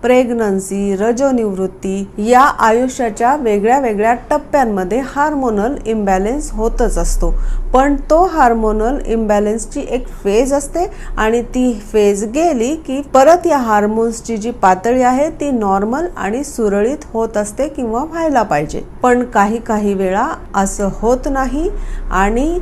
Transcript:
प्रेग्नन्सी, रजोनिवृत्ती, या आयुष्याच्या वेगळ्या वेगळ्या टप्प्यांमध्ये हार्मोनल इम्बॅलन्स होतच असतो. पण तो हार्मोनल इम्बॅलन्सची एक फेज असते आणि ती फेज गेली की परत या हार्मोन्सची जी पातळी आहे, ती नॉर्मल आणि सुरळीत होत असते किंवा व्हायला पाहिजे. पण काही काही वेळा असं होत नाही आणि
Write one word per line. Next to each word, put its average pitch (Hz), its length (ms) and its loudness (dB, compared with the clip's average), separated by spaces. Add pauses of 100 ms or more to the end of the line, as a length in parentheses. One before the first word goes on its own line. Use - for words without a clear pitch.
प्रेग्नन्सी, 208 920 0
रजोनिवृत्ती, 202 1080 -2 (140)
या 226 200 4
आयुष्याच्या 240 960 2
वेगळ्या 226 440 2
वेगळ्या 226 340 0 (160)
टप्प्यांमध्ये 240 760 0
हार्मोनल 269 680 0 (100)
इम्बॅलन्स 214 680 0
होतच 220 460 0
असतो. - 340 2 (420)
पण 277 200 4 (160)
तो 330 160 6
हार्मोनल 233 800 2
इम्बॅलन्सची 214 840 -2
एक 262 200 -4 (160)
फेज 233 280 2
असते 294 340 -2 (300)
आणि 226 280 0
ती 254 280 0 (200)
फेज 202 320 2
गेली 269 520 0
की 277 240 -6 (140)
परत 330 320 6
या 302 120 2
हार्मोन्सची 226 760 0
जी 214 160 -4
पातळी 226 500 2
आहे, 262 280 2
ती 294 200 -4
नॉर्मल 220 560 0 (100)
आणि 214 280 -4
सुरळीत 220 680 -2
होत 226 240 -2
असते 214 320 -2
किंवा 247 360 -4
व्हायला 320 380 0
पाहिजे. 156 400 -2 (200)
पण 247 220 4
काही 208 340 0
काही 214 360 -2
वेळा 190 260 0 (340)
असं 196 400 -2
होत 254 360 0
नाही 269 380 -2 (440)
आणि 233 500 0